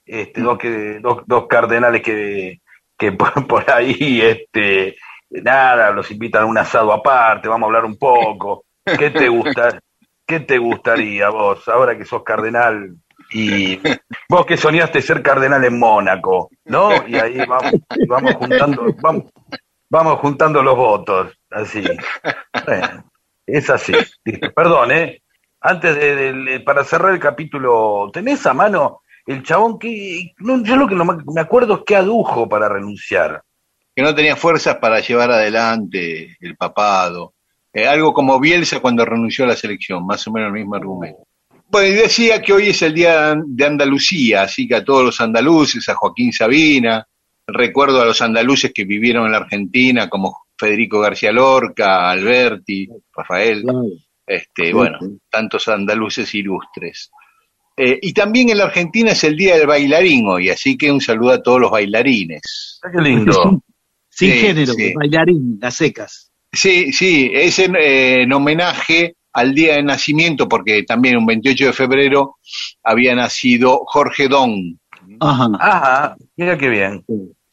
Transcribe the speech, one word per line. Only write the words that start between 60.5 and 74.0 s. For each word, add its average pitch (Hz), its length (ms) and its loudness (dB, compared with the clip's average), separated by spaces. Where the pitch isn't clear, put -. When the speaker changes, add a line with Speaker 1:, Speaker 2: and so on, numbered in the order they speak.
Speaker 3:
así 131 280 -2
que 147 120 0
un 139 100 2
saludo 120 320 2
a 123 100 0
todos 123 180 4
los 107 100 2
bailarines. 104 1120 -2
Speaker 1:
Ah, - 120 -14
qué 170 80 0
lindo. 110 400 4
Speaker 2:
Sin, 190 180 4
sin 190 240 0
Speaker 3:
Sí, 233 140 2
Speaker 2:
género, 156 260 2
Speaker 3:
sí. 104 220 -2
Speaker 2:
bailarín, 147 680 0
a 123 80 -4
secas. - 600 -6
Speaker 3:
Sí, 180 400 0
sí, 156 420 2
es 156 240 2
en, 185 180 2
eh, 135 460 4
en 123 100 0
homenaje 165 800 0
al 131 200 0
día 156 200 4
de 143 80 0
nacimiento, 143 640 0
porque 104 360 0
también 123 340 2
un 113 80 2
veintiocho 117 400 2
de 123 80 2
febrero 139 640 2
había 123 320 2
nacido 123 720 2
Jorge 139 440 0